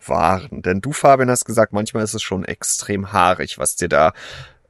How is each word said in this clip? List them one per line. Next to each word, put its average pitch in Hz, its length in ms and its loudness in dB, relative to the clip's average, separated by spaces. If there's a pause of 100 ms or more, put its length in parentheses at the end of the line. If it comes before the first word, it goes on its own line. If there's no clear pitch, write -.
wahren. 87 580 0
Denn 95 180 0
du, 131 100 -6
Fabian, 135 400 4
hast 123 140 0
gesagt, 113 280 0
manchmal 107 300 -4
ist 107 120 -4
es 110 80 -6
schon 95 220 -4
extrem - 680 -6
haarig, 90 460 2
was - 180 -4
dir 87 120 -2
da 80 240 4 (580)